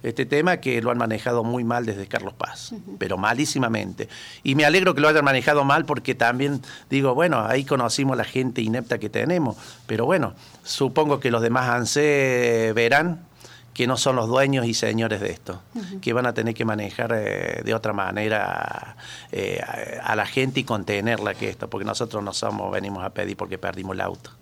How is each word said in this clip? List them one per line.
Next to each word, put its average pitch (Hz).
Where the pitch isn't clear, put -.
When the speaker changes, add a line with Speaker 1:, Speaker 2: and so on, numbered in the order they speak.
Speaker 1:
Este 123
tema 170
que 123
lo 120
han 120
manejado 113
muy 120
mal 120
desde 98
Carlos -
Paz, -
Speaker 2:
Ujú. 196
Speaker 1:
pero 95
malísimamente. 113
Y 135
me 147
alegro 180
que 139
lo 151
hayan 156
manejado 139
mal 143
porque 127
también 135
digo, 135
bueno, 151
ahí 131
conocimos 135
la 117
gente 131
inepta 117
que 104
tenemos. 127
Pero 110
bueno, 143
supongo 143
que 131
los 113
demás 123
ancé 123
verán 147
que 123
no 127
son 131
los 113
dueños 131
y 117
señores 110
de 101
esto, 92
Speaker 2:
Ujú. 196
Speaker 1:
que 120
van 123
a 120
tener 113
que 113
manejar, 110
eh, 101
de 113
otra 110
manera, 98
eh, 98
a, -
a -
la 104
gente 135
y -
contenerla 104
que 107
esto, 92
porque 101
nosotros 110
no 101
somos, 104
venimos 98
a 95
pedir 95
porque 92
perdimos 92
el 95
auto. 92